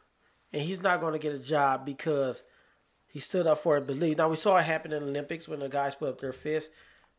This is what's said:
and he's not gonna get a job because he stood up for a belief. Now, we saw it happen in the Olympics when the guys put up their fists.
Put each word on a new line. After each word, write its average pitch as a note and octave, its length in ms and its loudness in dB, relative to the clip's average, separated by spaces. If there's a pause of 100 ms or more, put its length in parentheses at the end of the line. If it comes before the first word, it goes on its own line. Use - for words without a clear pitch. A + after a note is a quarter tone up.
(520)
and D3 100 -4
he's F3 200 -6
not F3+ 180 2
gonna D#3 180 -2
get D3 160 -4
a C#3 40 -8
job C3+ 460 2
because C#3 600 -2 (640)
he D3 100 -12
stood F3 280 0
up D3+ 120 4
for D3+ 180 4
a C#3+ 40 4
belief. D3 380 0
Now, D#3+ 100 4
we D#3+ 80 0
saw F#3+ 200 4
it E3+ 80 6
happen D#3 280 -2
in D3 120 -2
the C#3+ 60 -4
Olympics D3 380 -6
when D3+ 120 -6
the C#3 80 -6
guys C#3 260 -2
put D3 160 -4
up B2+ 100 -8
their C3 120 -6
fists. D3+ 380 -4 (480)